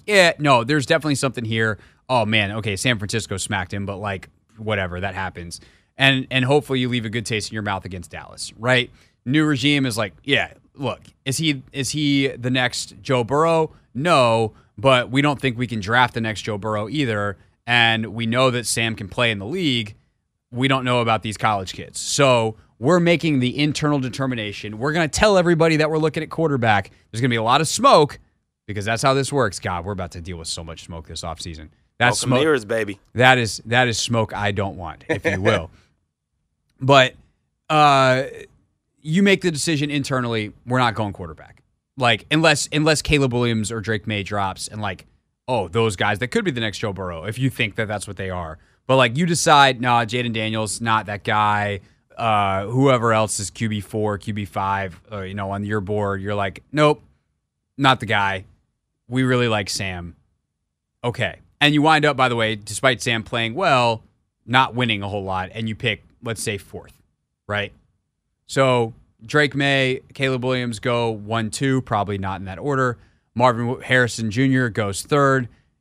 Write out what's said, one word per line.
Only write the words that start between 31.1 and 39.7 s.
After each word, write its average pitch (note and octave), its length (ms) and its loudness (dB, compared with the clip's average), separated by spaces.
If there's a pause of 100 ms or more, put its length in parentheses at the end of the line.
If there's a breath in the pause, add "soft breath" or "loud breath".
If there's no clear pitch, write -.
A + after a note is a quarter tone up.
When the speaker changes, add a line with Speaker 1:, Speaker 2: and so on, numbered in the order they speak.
Speaker 1:
offseason. D#2+ 460 -12 (280)
That's B2 220 2
Speaker 2:
Smoke - 80 -4
and B2+ 100 4
Speaker 1:
smoke. - 20 2
Speaker 2:
mirrors, C#3+ 260 2
baby. G#2 340 -4 (160)
Speaker 1:
That B2+ 240 6
is, A2+ 260 -4
that B2 220 2
is A2+ 100 -2
smoke A2+ 340 -2
I G#2 200 -2
don't G2 260 -4
want, E2 320 -12
if C#3+ 160 -4
you D3+ 160 -2
will. G2 340 0
Speaker 2:
<laughs> - 1040 -20
Speaker 1:
But, C3 360 6 (540)
uh, C#3 560 4 (760)
you E3 220 2
make G3 180 4
the F3+ 80 0
decision D3 400 -2